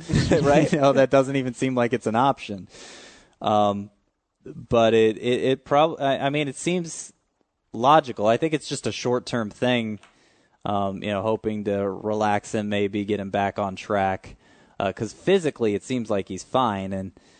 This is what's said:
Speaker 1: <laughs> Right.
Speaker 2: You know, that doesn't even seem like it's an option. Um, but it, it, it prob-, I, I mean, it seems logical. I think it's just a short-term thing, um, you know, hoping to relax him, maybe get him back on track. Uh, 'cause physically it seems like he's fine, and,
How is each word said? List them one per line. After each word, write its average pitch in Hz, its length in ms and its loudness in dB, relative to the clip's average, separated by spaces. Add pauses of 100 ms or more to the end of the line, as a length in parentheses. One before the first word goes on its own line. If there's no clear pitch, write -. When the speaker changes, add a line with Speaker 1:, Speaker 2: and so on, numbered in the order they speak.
Speaker 1:
<laughs> 156 400 2
Right. 147 320 4
Speaker 2:
You 156 80 2
know, 139 120 6
that 135 180 4
doesn't 135 240 4
even 127 180 -2
seem 131 220 -2
like 120 180 0
it's 117 140 -2
an 107 80 0
option. 117 520 0 (720)
Um, 104 500 2 (520)
but 113 520 2
it, 110 220 6
it, 123 260 -2
it 131 220 -2
prob-, 151 360 2
I, 135 160 0
I 139 140 -2
mean, 147 160 -2
it 131 80 -10
seems 170 580 -6 (600)
logical. 123 520 2
I 117 120 4
think 156 180 -2
it's - 120 -4
just 131 200 -6
a 110 40 -4
short-term 120 600 -4
thing, 117 480 -2 (680)
um, 98 380 -2
you 104 80 -4
know, 98 100 -2
hoping 107 440 -2
to 101 220 -2
relax 104 680 -2
him, 104 140 -2
maybe 101 360 -2
get 101 140 -2
him 98 100 -8
back 98 300 -2
on 98 160 -4
track. 95 600 -4 (440)
Uh, 98 120 -2
'cause 110 220 -6
physically 151 600 0
it 95 100 -2
seems 120 260 -4
like 98 180 -2
he's 95 160 -8
fine, 101 480 -2
and, 95 220 -6 (260)